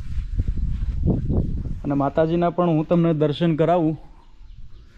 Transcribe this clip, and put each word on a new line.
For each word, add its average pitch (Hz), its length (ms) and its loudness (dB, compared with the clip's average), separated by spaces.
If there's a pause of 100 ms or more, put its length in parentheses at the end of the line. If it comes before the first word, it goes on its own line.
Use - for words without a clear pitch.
(1800)
અને 147 100 -2
માતાજીના 160 560 2
પણ 175 180 0
હું 156 200 2
તમને 170 260 4
દર્શન 156 420 2
કરાવું. 160 420 2 (1000)